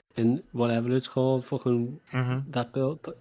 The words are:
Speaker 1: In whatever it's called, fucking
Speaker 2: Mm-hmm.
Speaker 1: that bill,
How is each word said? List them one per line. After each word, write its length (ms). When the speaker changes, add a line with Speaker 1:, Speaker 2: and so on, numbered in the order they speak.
Speaker 1:
In 260
whatever 420
it's 140
called, 380
fucking 520
Speaker 2:
Mm-hmm. 380
Speaker 1:
that 240
bill, 260